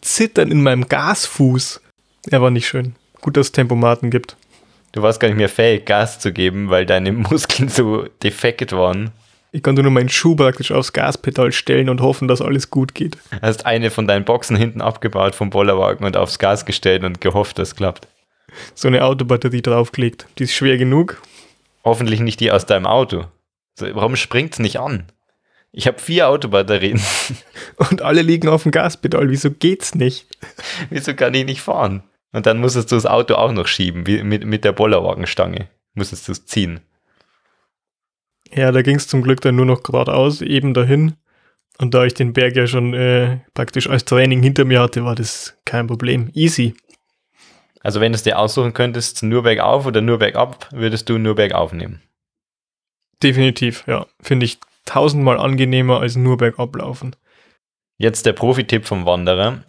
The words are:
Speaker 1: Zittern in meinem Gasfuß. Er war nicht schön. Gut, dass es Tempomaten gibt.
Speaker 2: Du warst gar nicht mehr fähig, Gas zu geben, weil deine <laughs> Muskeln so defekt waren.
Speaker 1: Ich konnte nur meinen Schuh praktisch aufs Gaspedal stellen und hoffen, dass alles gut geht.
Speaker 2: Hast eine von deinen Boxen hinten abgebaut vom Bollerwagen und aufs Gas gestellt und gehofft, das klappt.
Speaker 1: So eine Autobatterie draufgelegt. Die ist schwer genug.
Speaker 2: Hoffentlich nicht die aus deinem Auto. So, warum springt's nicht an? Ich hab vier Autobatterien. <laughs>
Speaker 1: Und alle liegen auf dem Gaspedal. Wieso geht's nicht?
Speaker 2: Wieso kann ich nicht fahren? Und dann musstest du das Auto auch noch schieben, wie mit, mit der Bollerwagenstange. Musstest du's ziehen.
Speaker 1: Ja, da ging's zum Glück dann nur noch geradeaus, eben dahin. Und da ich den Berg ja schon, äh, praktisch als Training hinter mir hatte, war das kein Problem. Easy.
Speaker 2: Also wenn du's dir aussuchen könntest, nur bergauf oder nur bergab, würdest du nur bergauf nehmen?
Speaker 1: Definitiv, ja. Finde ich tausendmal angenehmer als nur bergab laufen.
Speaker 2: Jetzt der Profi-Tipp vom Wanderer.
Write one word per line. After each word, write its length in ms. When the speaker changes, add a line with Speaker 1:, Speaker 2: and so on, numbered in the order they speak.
Speaker 1:
Zittern 480
in 140
meinem 240
Gasfuß. 920
Er 100
war 100
nicht 180
schön. 260
Gut, 160
dass 120
es 40
Tempomaten 600
gibt. 260
Speaker 2:
Du 80
warst 180
gar 80
nicht 100
mehr 120
fähig, 360
Gas 340
zu 120
geben, 380
weil 160
deine 260
<laughs> 0
Muskeln 560
so 360
defekt 480
waren. 400
Speaker 1:
Ich 120
konnte 200
nur 80
meinen 180
Schuh 260
praktisch 380
aufs 180
Gaspedal 640
stellen 340
und 140
hoffen, 260
dass 140
alles 300
gut 220
geht. 240
Speaker 2:
Hast 240
eine 240
von 160
deinen 200
Boxen 320
hinten 240
abgebaut 520
vom 160
Bollerwagen 560
und 120
aufs 220
Gas 260
gestellt 400
und 160
gehofft, 360
das 180
klappt. 340
Speaker 1:
So 160
eine 160
Autobatterie 560
draufgelegt. 640
Die 40
ist 100
schwer 240
genug. 440
Speaker 2:
Hoffentlich 340
nicht 220
die 100
aus 140
deinem 200
Auto. 400
So, 100
warum 220
springt's 420
nicht 200
an? 260
Ich 160
hab 140
vier 260
Autobatterien. 720
<laughs> 360
Speaker 1:
Und 240
alle 220
liegen 260
auf 140
dem 100
Gaspedal. 560
Wieso 220
geht's 440
nicht? 320
Speaker 2:
Wieso 240
kann 200
ich 120
nicht 160
fahren? 420
Und 120
dann 120
musstest 340
du 40
das 100
Auto 300
auch 180
noch 140
schieben, 380
wie 180
mit, 220
mit 200
der 80
Bollerwagenstange. 960
Musstest 340
du's 180
ziehen. 360
Speaker 1:
Ja, 180
da 100
ging's 260
zum 140
Glück 200
dann 140
nur 100
noch 180
geradeaus, 580
eben 320
dahin. 420
Und 160
da 120
ich 80
den 200
Berg 220
ja 120
schon, 260
äh, 460
praktisch 360
als 160
Training 360
hinter 240
mir 160
hatte, 220
war 120
das 500
kein 220
Problem. 460
Easy. 400
Speaker 2:
Also 180
wenn 140
du's 100
dir 160
aussuchen 340
könntest, 500
nur 200
bergauf 420
oder 160
nur 180
bergab, 520
würdest 380
du 80
nur 180
bergauf 380
nehmen? 280
Speaker 1:
Definitiv, 640
ja. 180
Finde 240
ich 140
tausendmal 540
angenehmer 600
als 160
nur 220
bergab 380
laufen. 400
Speaker 2:
Jetzt 280
der 80
Profi-Tipp 520
vom 200
Wanderer. 640